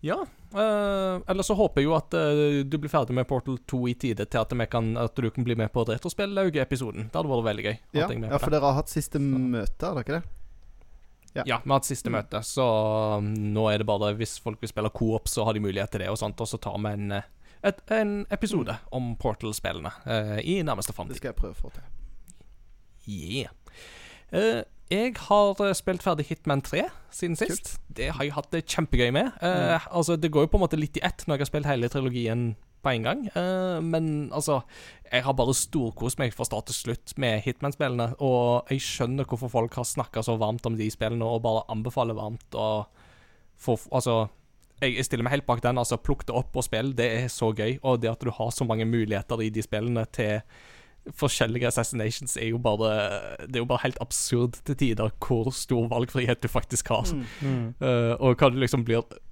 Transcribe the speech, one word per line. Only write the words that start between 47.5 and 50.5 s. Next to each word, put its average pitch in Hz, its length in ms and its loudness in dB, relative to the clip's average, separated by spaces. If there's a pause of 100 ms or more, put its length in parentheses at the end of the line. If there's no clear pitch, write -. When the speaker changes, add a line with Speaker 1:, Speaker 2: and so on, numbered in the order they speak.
Speaker 1:
gøy, 110 280 0
og 127 200 4
det 113 80 2
at 113 100 -4
du 123 100 -2
har 113 200 -2
så - 160 -2
mange 110 180 0
muligheter 113 580 0
i 110 60 0
de 110 140 -2
spillene 113 500 0
til 107 300 0 (720)